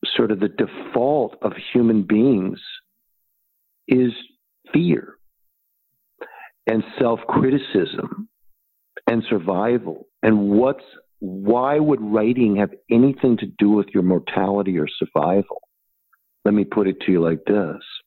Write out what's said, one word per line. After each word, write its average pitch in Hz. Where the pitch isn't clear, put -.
sort 113
of 104
the 101
default 131
of 101
human 113
beings 107
is 127
fear -
and 110
self-criticism 123
and 113
survival. 98
And 104
what's, 127
why 113
would 151
writing 110
have 101
anything 123
to -
do 104
with 104
your 95
mortality 95
or 73
survival? 87
Let 104
me 104
put 101
it 92
to 95
you 87
like 82
this. 95